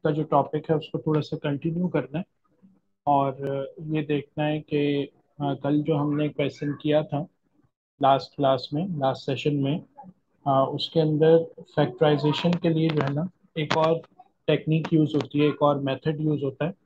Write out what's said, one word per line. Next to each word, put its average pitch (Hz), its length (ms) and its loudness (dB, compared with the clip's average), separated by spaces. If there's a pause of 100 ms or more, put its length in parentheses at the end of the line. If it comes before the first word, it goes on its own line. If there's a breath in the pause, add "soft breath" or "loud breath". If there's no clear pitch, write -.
का 160 80 2
जो 151 120 -2
टॉपिक 147 460 0
है 156 80 2
उसको 147 220 -6
थोड़ा 151 220 0
सा 151 160 -8
कंटिन्यू 165 500 -4
करना 143 300 -4
है 185 60 -6 (840)
और 139 280 2 (460)
ये 156 200 -4
देखना 147 420 -4
है 151 160 0
कि, 143 440 -2 (380)
अ, 143 120 -2
कल 147 280 0
जो 156 140 0
हमने 147 340 0
क्वेश्चन 143 520 -4
किया 151 220 2
था 147 240 -4 (760)
लास्ट 135 340 2
क्लास 135 380 0
में, 165 260 -4
लास्ट 135 260 -2
सेशन 147 300 -2
में, 139 280 -2 (640)
अ, 135 260 4
उसके 147 260 -2
अंदर 156 440 6 (180)
फैक्टराइजेशन 151 920 0
के 170 160 0
लिए 160 200 2
जो 151 120 0
है 139 120 -2
ना 160 160 -4 (280)
एक 151 200 -2
और 160 240 2 (460)
टेक्निक 156 460 0
यूज़ 156 220 4
होती 147 240 -2
है, 151 80 4
एक 143 140 -2
और 143 180 2
मेथड 139 420 -4
यूज़ 151 220 -2
होता 135 220 -4
है 190 80 -6 (120)